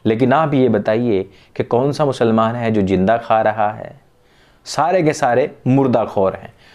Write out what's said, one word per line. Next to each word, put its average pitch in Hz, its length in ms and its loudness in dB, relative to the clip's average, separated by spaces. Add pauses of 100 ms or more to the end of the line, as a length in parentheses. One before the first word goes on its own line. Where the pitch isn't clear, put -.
लेकिन 117 280 2
आप 151 200 2
ये 127 160 4
बताइए 110 540 0 (320)
कि 127 80 -2
कौन 127 280 0
सा 147 140 -2
मुसलमान 113 500 0
है 117 160 -4
जो 107 100 0
जिंदा 95 360 2
खा 113 240 0
रहा 107 300 0
है? - 280 -14 (680)
सारे 180 380 0
के 151 100 0
सारे 135 360 0 (180)
मुर्दाखोर 117 680 2
हैं। - 180 -18 (220)